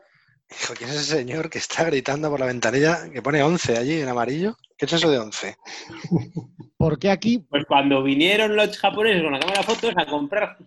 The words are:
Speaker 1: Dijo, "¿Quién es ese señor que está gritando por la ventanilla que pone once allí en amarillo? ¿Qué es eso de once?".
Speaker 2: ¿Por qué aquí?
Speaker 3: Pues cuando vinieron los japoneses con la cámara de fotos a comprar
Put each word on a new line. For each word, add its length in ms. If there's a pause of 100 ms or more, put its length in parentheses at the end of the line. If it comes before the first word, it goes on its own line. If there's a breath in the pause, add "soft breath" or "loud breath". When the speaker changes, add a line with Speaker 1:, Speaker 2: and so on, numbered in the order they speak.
(500 soft breath)
Speaker 1:
Dijo, 280
"¿Quién 120
es 80
ese 200
señor 320
que 100
está 260
gritando 440
por 100
la 80
ventanilla 640
que 100
pone 220
once 340
allí 240
en 80
amarillo? 480 (200)
¿Qué 80
es 80
eso 160
de 100
once?". 380 (1200 loud breath)
Speaker 2:
¿Por 220
qué 120
aquí? 280
Speaker 3:
Pues 260
cuando 380
vinieron 520
los 220
japoneses 440
con 100
la 80
cámara 200
de 60
fotos 300
a 100
comprar 600